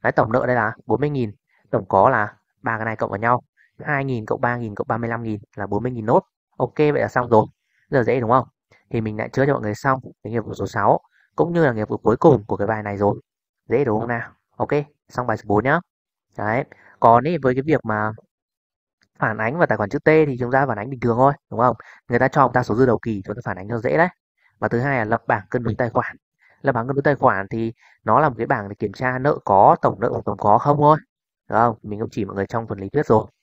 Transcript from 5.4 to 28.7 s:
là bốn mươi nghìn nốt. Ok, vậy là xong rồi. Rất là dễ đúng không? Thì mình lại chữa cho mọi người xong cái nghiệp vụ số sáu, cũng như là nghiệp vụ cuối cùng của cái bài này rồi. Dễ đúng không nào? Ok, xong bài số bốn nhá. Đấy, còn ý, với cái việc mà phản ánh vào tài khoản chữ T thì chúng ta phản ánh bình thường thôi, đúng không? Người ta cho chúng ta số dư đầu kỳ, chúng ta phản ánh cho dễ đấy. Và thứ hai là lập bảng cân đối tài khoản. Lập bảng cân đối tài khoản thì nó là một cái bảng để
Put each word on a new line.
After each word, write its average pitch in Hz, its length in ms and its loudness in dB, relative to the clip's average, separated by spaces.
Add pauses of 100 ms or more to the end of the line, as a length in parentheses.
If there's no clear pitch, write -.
là 101 120 -8
bốn 104 160 -2
mươi 127 80 -4
nghìn 117 140 -8
nốt. 147 180 2 (340)
Ok, - 200 -4
vậy 147 240 2
là 110 60 -2
xong 120 220 -2
rồi. 110 160 6 (440)
Rất 143 80 0
là 120 60 2
dễ 120 160 0
đúng 113 100 -2
không? 123 180 2 (420)
Thì 117 120 -2
mình 107 160 -6
lại 117 120 -6
chữa 131 160 2
cho 143 80 2
mọi 123 80 -2
người 104 140 -4
xong 131 240 -2 (240)
cái 110 100 -8
nghiệp 110 120 -4
vụ 101 80 -10
số 98 140 -6
sáu, 110 320 2 (360)
cũng 170 180 0
như 165 120 4
là 127 80 4
nghiệp 107 160 -4
vụ - 80 -4
cuối 110 200 2
cùng 131 300 2
của 98 100 -4
cái 101 100 -4
bài 107 160 -4
này 101 140 -6
rồi. 101 240 0 (480)
Dễ 127 160 2
đúng 107 140 0
không 117 100 -6
nào? 117 220 -6 (260)
Ok, 135 120 -4 (400)
xong 123 180 -6
bài 107 100 -2
số - 100 -12
bốn 104 160 2
nhá. 147 160 2 (580)
Đấy, 107 280 -2 (340)
còn 120 240 6
ý, 170 140 -2
với 131 180 0
cái 131 100 -2
việc 147 200 0
mà 107 260 -2 (1080)
phản 110 180 -2
ánh 113 200 -2
vào 170 100 2
tài 110 100 -2
khoản 104 120 -2
chữ 147 100 -4
T - 60 -6
thì 156 340 4
chúng 120 120 -2
ta 135 140 4
phản 120 120 -4
ánh 110 120 -8
bình 131 100 -10
thường 117 180 0
thôi, 139 160 4 (180)
đúng 107 80 -6
không? 120 160 4 (340)
Người 120 100 0
ta 131 80 4
cho 139 180 2
chúng 123 80 -2
ta 127 100 2
số 107 120 -2
dư 131 100 4
đầu 113 160 2
kỳ, 107 240 -6
chúng 107 100 -8
ta 117 100 -14
phản 95 120 -8
ánh 98 120 -14
cho 120 80 -6
dễ 131 200 -2
đấy. 170 100 4 (520)
Và 110 80 -2
thứ 117 120 0
hai 135 180 -2
là 113 80 -2
lập 113 220 -2
bảng 110 220 -2
cân 123 140 -4
đối 113 140 -2
tài 120 120 -2
khoản. - 260 -4 (460)
Lập 135 100 0
bảng 120 160 -2
cân 135 80 -4
đối 139 80 -2
tài 143 120 4
khoản 101 320 2
thì 113 260 -4 (300)
nó 113 160 4
là 151 100 2
một 117 80 -6
cái 113 100 -4
bảng 110 220 -4
để 101 100 -10